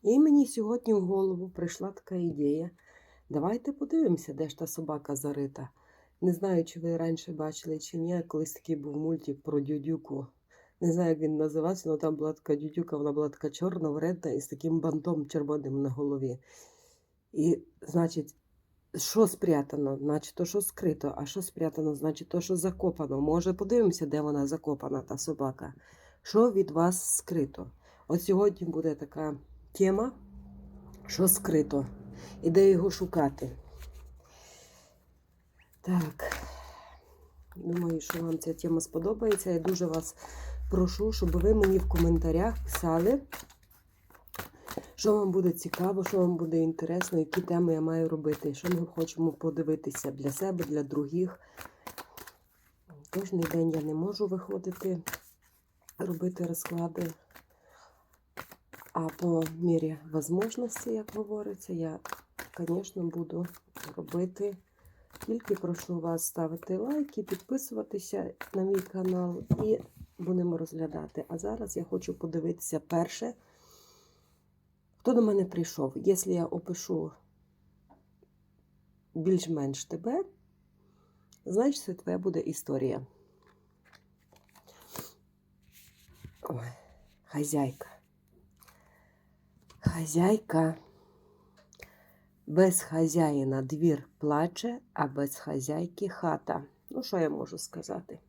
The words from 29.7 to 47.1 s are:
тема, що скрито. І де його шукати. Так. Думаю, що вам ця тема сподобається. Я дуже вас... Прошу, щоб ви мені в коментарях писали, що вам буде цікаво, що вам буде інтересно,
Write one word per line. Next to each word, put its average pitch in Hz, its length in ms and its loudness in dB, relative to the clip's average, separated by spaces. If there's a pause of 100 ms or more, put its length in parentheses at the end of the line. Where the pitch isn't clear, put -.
тема, 196 400 4 (960)
що 185 220 2
скрито. 147 580 2 (560)
І 165 80 2
де 196 200 8
його 185 200 4
шукати. 143 640 -2 (2250)
Так. 170 560 0 (1200)
Думаю, 175 440 -2
що 165 220 -6
вам 165 160 -2
ця 165 160 -6
тема 165 260 0
сподобається. 196 720 -2
Я 170 80 2
дуже 180 280 0
вас... 165 300 -4 (560)
Прошу, 190 400 2
щоб 180 180 0
ви 180 240 6
мені 190 240 6
в 180 100 2
коментарях 170 680 4 (100)
писали, 175 560 2 (1700)
що 208 200 4
вам 202 160 4
буде 180 200 4
цікаво, 180 540 -2
що 196 140 0
вам 180 180 4
буде 165 220 0
інтересно, 165 600 0